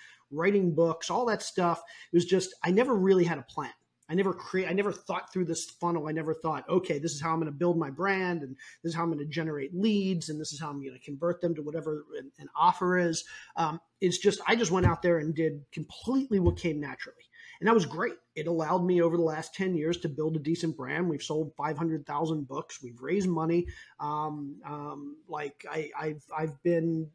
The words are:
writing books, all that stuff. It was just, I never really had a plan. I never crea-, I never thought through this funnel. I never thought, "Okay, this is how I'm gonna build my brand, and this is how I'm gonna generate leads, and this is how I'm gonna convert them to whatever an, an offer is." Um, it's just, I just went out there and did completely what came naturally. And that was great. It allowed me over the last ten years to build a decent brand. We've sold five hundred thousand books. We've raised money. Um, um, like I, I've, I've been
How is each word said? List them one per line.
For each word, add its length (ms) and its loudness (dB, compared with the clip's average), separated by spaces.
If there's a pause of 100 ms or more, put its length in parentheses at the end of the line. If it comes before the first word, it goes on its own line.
(300)
writing 440 4
books, 360 2
all 160 0
that 160 0
stuff. 400 0 (300)
It 40 6
was 80 6
just, 380 2
I 80 2
never 240 4
really 300 6
had 140 0
a 40 -12
plan. 300 -10 (360)
I 60 -6
never 180 2
crea-, 340 -4
I 60 -2
never 200 0
thought 400 -6
through 140 0
this 180 -4
funnel. 440 -2
I 40 -2
never 200 -2
thought, 360 -4
"Okay, 300 2
this 140 -4
is 80 -8
how 120 -2
I'm 80 0
gonna 100 -2
build 260 2
my 140 -2
brand, 520 -2
and 140 -10 (260)
this 80 -4
is 40 -4
how 80 -2
I'm 80 0
gonna 160 -4
generate 480 -4
leads, 540 2
and 120 -6
this 120 -8
is 80 -12
how 100 -8
I'm 120 -8
gonna 160 -12
convert 420 -4
them 160 2
to 60 -6
whatever 440 -6 (100)
an, 220 -10
an 160 -18
offer 440 4
is." 260 2 (320)
Um, 240 -2 (200)
it's 180 2
just, 280 4
I 80 4
just 160 2
went 160 4
out 160 2
there 160 6
and 160 -2
did 380 0
completely 680 0
what 180 4
came 240 -2
naturally. 360 -10 (440)
And 60 2
that 80 6
was 120 6
great. 280 -4 (220)
It 100 -6
allowed 380 0
me 180 4
over 140 4
the 80 2
last 280 -2
ten 220 -2
years 240 0
to 100 -4
build 280 -2
a 20 0
decent 380 -2
brand. 340 -2
We've 120 -4
sold 340 -4
five 200 -4
hundred 300 -2
thousand 400 -2
books. 360 -10
We've 200 -16
raised 260 0
money. 380 0 (320)
Um, 680 -6
um, 520 -12 (120)
like 400 -8
I, 300 -4
I've, 240 -6 (120)
I've 280 -4
been 520 2